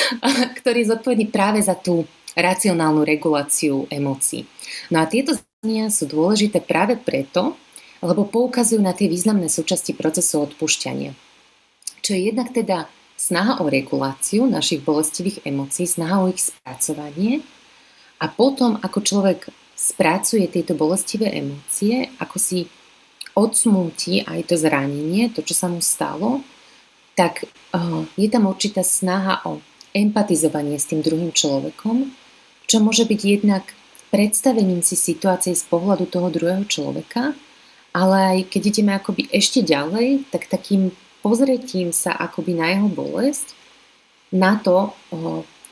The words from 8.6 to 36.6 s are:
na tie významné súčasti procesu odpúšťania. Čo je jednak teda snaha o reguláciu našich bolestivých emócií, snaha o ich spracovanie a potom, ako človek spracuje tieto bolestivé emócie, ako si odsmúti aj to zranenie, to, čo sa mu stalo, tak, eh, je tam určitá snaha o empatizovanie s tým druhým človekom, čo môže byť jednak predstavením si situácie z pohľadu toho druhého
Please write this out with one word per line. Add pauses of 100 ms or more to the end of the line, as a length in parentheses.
na
tie
významné
súčasti
procesu
odpúšťania. (880)
Čo
je
jednak
teda (320)
snaha
o
reguláciu
našich
bolestivých
emócií,
snaha
o
ich
spracovanie (800)
a
potom,
ako
človek (240)
spracuje
tieto
bolestivé
emócie, (120)
ako
si (680)
odsmúti
aj
to
zranenie,
to,
čo
sa
mu
stalo, (720)
tak,
eh, (140)
je
tam
určitá
snaha
o (320)
empatizovanie
s
tým
druhým
človekom, (480)
čo
môže
byť
jednak (400)
predstavením
si
situácie
z
pohľadu
toho
druhého